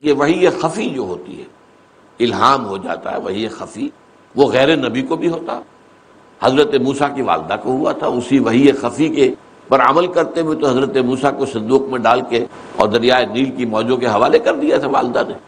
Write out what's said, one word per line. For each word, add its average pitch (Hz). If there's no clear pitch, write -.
یہ 147
وحی 156
خفی 160
جو 131
ہوتی -
ہے، -
الہام 117
ہو 98
جاتا 92
ہے، -
وحی 104
خفی، 107
وہ 127
غیر 135
نبی 123
کو 160
بھی 170
ہوتا۔ 165
حضرت 143
موسیٰ 139
کی 135
والدہ 85
کو 131
ہوا 151
تھا، 151
اسی 135
وحی 123
خفی 123
کے 143
پر 135
عمل 147
کرتے 165
ہوئے 156
تو 151
حضرت 135
موسیٰ 131
کو 135
صندوق 117
میں 123
ڈال 117
کے 117
اور 104
دریائے 120
نیل 123
کی 123
موجوں 117
کے 120
حوالے 117
کر -
دیا 151
تھا 143
والدہ 127
نے۔ 104